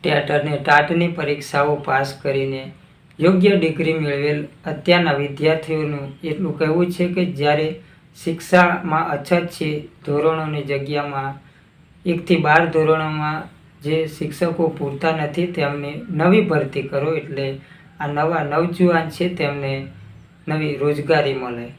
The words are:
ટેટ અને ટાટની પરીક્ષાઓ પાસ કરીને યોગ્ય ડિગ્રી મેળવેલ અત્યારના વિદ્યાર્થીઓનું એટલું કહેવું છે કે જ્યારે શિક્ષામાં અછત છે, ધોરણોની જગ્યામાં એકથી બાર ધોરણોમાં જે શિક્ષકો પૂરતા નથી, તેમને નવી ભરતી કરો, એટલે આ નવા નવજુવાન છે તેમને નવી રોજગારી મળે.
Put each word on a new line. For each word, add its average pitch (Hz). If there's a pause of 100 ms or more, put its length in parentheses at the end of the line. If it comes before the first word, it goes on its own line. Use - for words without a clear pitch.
ટેટ 147
અને 147
ટાટની 156
પરીક્ષાઓ 147 (100)
પાસ 139
કરીને 135 (540)
યોગ્ય 190
ડિગ્રી 160
મેળવેલ 147 (320)
અત્યારના 170
વિદ્યાર્થીઓનું 147 (220)
એટલું 156
કહેવું 160
છે 180
કે 180 (160)
જ્યારે 151 (500)
શિક્ષામાં 165
અછત 170
છે, 156 (360)
ધોરણોની 151
જગ્યામાં 139 (680)
એકથી 170
બાર 156 (100)
ધોરણોમાં 156 (440)
જે 151 (120)
શિક્ષકો 165
પૂરતા 143
નથી, 160
તેમને 143 (200)
નવી 175
ભરતી 139
કરો, 147
એટલે 139 (540)
આ 147
નવા 151
નવજુવાન 170
છે 180
તેમને 143 (720)
નવી 151
રોજગારી 143
મળે. 120 (120)